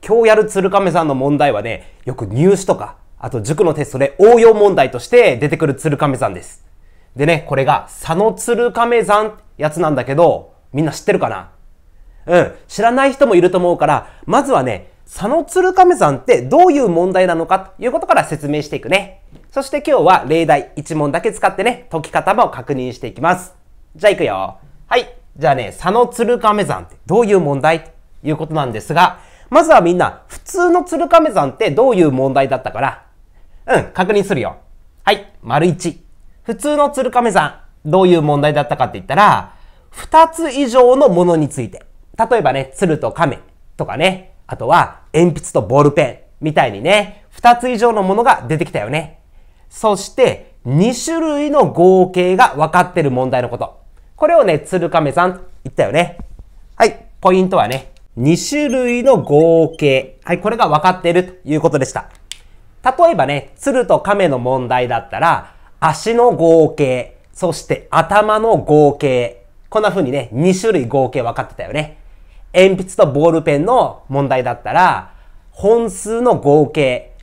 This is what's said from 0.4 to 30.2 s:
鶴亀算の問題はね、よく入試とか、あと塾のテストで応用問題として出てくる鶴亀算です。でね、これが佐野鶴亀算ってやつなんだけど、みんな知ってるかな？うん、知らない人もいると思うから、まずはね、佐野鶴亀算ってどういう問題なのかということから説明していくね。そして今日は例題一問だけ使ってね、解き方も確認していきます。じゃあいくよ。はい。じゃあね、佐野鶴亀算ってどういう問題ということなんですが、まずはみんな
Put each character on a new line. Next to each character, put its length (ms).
鶴 240
亀 220
算 160
の 80
問 220
題 160
は 80
ね、 420
よ 120
く 100
入 320
試 80
と 100
か、 220
あ 120
と 100
塾 240
の 100
テ 120
ス 80
ト 40
で 220
応 220
用 120
問 220
題 160
と 80
し 80
て 300
出 100
て 80
く 120
る 80
鶴 220
亀 200
算 160
で 100
す。 220
で 100
ね、 220
こ 80
れ 80
が 240
佐 220
野 240
鶴 400
亀 320
算 240
っ 80
て 60
や 100
つ 100
な 100
ん 60
だ 80
け 120
ど、 360
み 100
ん 20
な 60
知 120
っ 20
て 80
る 60
か 100
な？ 220
う 120
ん、 180
知 140
ら 100
な 140
い 80
人 120
も 100
い 60
る 100
と 60
思 180
う 20
か 80
ら、 220
ま 180
ず 80
は 120
ね、 280
佐 240
野 160
鶴 280
亀 220
算 220
っ 60
て 180
ど 260
う 60
い 60
う 100
問 240
題 140
な 80
の 100
か 140
と 60
い 40
う 40
こ 80
と 80
か 80
ら 100
説 240
明 120
し 60
て 100
い 40
く 80
ね。 320
そ 100
し 80
て 160
今 120
日 60
は 240
例 200
題 280
一 200
問 160
だ 100
け 100
使 140
っ 100
て 80
ね、 280
解 120
き 80
方 220
も 160
確 240
認 200
し 60
て 80
い 60
き 80
ま 140
す。 180
じ 120
ゃ 20
あ 20
い 60
く 60
よ。 340
は 100
い。 160
じ 80
ゃ 60
あ 40
ね、 120
佐 240
野 160
鶴 320
亀 260
算 180
っ 40
て 80
ど 140
う 80
い 60
う 60
問 220
題 220
と 80
い 80
う 60
こ 100
と 80
な 100
ん 60
で 100
す 140
が、 240
ま 120
ず 80
は 100
み 120
ん 60
な 280